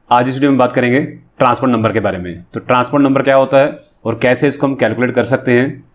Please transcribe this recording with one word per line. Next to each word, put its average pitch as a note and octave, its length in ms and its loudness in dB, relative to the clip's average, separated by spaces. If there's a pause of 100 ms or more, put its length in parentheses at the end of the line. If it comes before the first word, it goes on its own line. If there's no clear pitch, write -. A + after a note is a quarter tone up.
आज B2 180 2
इस C3 60 -4
वीडियो C#3 180 0
में C3+ 60 2
बात B2 160 2
करेंगे B2 260 0 (400)
ट्रांसपोर्ट B2+ 320 2
नंबर A2+ 220 0
के A2 60 0
बारे G2 180 -2
में। F2 260 -12 (100)
तो A#2 60 -8
ट्रांसपोर्ट B2 440 0
नंबर C3+ 180 2
क्या C3+ 140 2
होता C3+ 220 2
है C#3 140 2 (340)
और A2+ 160 -4
कैसे B2+ 260 0
इसको C#3 200 -2
हम C#3 80 -4
कैलकुलेट A#2+ 400 -2
कर B2 80 0
सकते B2+ 280 -2
हैं, B2 320 0 (120)